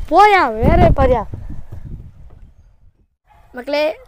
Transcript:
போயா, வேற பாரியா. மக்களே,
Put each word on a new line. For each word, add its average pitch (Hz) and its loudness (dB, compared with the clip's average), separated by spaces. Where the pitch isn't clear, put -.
போயா, 381 4
வேற 339 4
பாரியா. 254 2
மக்களே, 294 -4